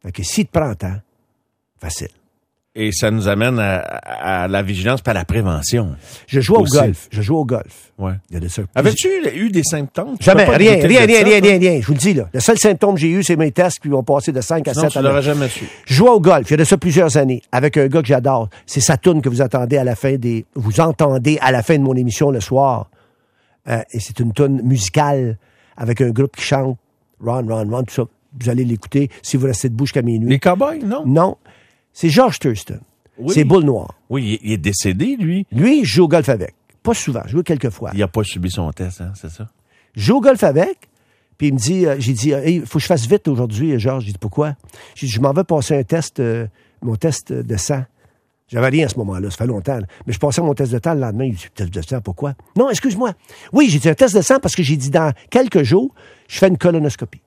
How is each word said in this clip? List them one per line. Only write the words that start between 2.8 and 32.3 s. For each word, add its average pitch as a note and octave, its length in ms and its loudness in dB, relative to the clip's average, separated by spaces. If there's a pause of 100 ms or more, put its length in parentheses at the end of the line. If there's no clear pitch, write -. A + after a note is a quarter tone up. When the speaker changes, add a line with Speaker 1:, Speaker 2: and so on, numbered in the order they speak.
Speaker 2:
ça G#2 180 -2
nous G#2+ 180 -2
amène A2+ 320 0
à, G2 200 -2
à D#2 680 -6
la G2 140 -2
vigilance G2+ 400 -2
puis - 80 -4
à A2+ 60 0
la F2 100 -4
prévention F#2+ 720 -2 (320)
Speaker 1:
Je C3+ 120 0
jouais F3+ 200 2
au - 20 4
Speaker 2:
aussi. C#3+ 160 2
Speaker 1:
golf. A#2 340 0
Je G#2+ 120 -4
jouais C3+ 160 -2
au D3+ 40 -2
golf. - 540 -8
Speaker 2:
Ouais. F#2+ 160 -6 (160)
Speaker 1:
Il F2 60 -12
y - 20 -4
a - 20 -4
de F2 80 -6
ça. F#2+ 140 -8 (140)
Speaker 2:
Avais-tu G#3+ 320 0 (280)
eu G#3+ 140 -2
des F3 140 0
symptômes ? E3 560 -6
Tu - 60 -2
Speaker 1:
Jamais. G3 200 6
Speaker 2:
peux - 60 4
pas - 80 4
Speaker 1:
Rien, G#3+ 160 8
Speaker 2:
douter D#3 80 2
de D#3+ 40 4
Speaker 1:
rien, B3 120 8
Speaker 2:
ça, A#3 60 6
Speaker 1:
rien, A3 180 6
rien, G#3 180 6
Speaker 2:
toi ? G3+ 80 6
Speaker 1:
rien, F#3+ 100 4
rien. F3 220 2
Je G2+ 60 -4
vous D3 60 2
le C#3+ 60 0
dis, F#3+ 140 2
là. A2 180 -2
Le C3 80 -4
seul A3 200 2
symptôme G3+ 340 4
que D#3 80 -2
j'ai E3 80 2
eu, F#3 140 0
c'est E3+ 120 0
mes D#3 160 0
tests F3 280 0
qui - 80 -10
vont C3+ 160 0
passer C#3 280 0
de C3 80 -2
cinq D#3+ 280 -4
à C3+ 60 -4
Speaker 2:
Sinon, D#3 100 0
Speaker 1:
sept D3 100 0
Speaker 2:
tu - 60 -4
Speaker 1:
à - 20 0
Speaker 2:
l'aurais C#3 140 2
Speaker 1:
neuf. C#3 100 0
Speaker 2:
jamais C#3+ 240 -2
su. - 160 -12 (220)
Speaker 1:
Je C3+ 80 0
jouais A3+ 160 6
au A3 100 6
golf, D3+ 280 4
il - 20 2
y - 20 4
a D3+ 40 2
de D#3+ 60 4
ça E3+ 140 4
plusieurs D#3+ 400 2
années, C3 240 0 (100)
avec C3 240 0
un C#3 120 4
gars D3+ 140 2
que A#2 60 -4
j'adore. B2 420 0 (180)
C'est - 140 -4
sa C3+ 160 2
toune D#3+ 260 2
que C#3 60 0
vous A#2+ 120 -2
entendez B2+ 360 0
à C3 60 0
la B2 120 0
fin C#3 220 -2
des, A#2 360 -4
vous G#2+ 260 -2
entendez D3 600 2
à C3 100 4
la B2 120 0
fin E3 140 2
de C#3 60 2
mon C3 120 2
émission B2+ 340 0
le B2+ 100 0
soir. B2+ 500 0 (800)
Euh, A2+ 140 -4 (100)
et A#2+ 80 -6
c'est - 200 -12
une A#2 120 -2
toune C3+ 300 0
musicale B2+ 800 0 (360)
avec A#2 260 -2
un A#2+ 100 2
groupe C3+ 260 -2
qui - 60 -10
chante C3+ 340 -2 (420)
Run, A#2 280 -4
Run, A2 220 -4
Run, B2 140 -4
tout A2+ 120 -10
ça. B2+ 80 -2 (360)
Vous A#2 100 -4
allez B2 140 0
l'écouter B2 460 -2 (140)
si - 140 -4
vous C3 100 0
restez B2+ 220 -2
debout A#2+ 180 -2
jusqu'à B2+ 160 -2
minuit. A#2 260 0
Speaker 2:
Les C3+ 100 4
Cowboys, C4+ 460 0
non ? B3+ 220 -4
Speaker 1:
Non. E3 300 2 (540)
C'est - 180 -4
George G3 300 4